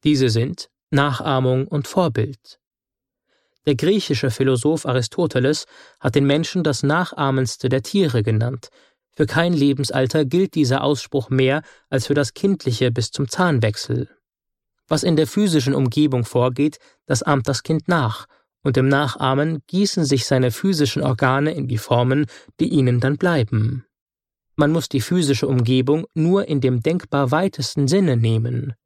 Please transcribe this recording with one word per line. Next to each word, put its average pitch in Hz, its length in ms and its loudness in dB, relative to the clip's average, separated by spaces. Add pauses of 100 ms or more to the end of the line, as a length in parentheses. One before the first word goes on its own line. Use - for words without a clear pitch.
Diese 135 240 2
sind 117 400 -2 (220)
Nachahmung 131 760 0
und 143 220 -4
Vorbild. 139 680 -4 (1080)
Der 147 80 2
griechische 151 560 0
Philosoph 135 560 0
Aristoteles 131 800 0 (320)
hat - 160 -2
den 139 100 4
Menschen 160 380 0
das 151 220 -2
Nachahmendste 139 840 0
der 127 140 0
Tiere 143 400 0
genannt. 113 460 -2 (480)
Für 104 100 0
kein 170 260 0
Lebensalter 139 720 0
gilt 165 300 0
dieser 131 300 0
Ausspruch 139 460 -2
mehr 135 320 2 (260)
als 131 180 -2
für 143 80 0
das 143 200 0
Kindliche 127 580 0
bis 117 180 -4
zum 139 180 -6
Zahnwechsel. 123 800 -2 (800)
Was 156 140 -2
in 175 140 2
der 156 100 2
physischen 156 480 0
Umgebung 131 500 0
vorgeht, 127 540 0 (280)
das 123 180 -2
ahmt 139 240 0
das 131 160 -4
Kind 160 240 -2
nach, 143 380 0 (360)
und 135 140 0
im 131 120 4
Nachahmen 139 800 0
gießen 190 380 0
sich 135 220 0
seine 127 260 2
physischen 151 500 0
Organe 135 500 0
in 139 140 -6
die 123 120 -4
Formen, 127 480 0 (340)
die 160 80 0
ihnen 127 320 2
dann 139 160 0
bleiben. 127 680 0 (680)
Man 147 160 2
muss 160 180 0
die 135 120 -2
physische 143 480 0
Umgebung 131 680 2
nur 175 320 2
in 143 140 -2
dem 127 220 0
denkbar 143 480 -2
weitesten 151 580 0
Sinne 175 280 2
nehmen. 117 580 0 (120)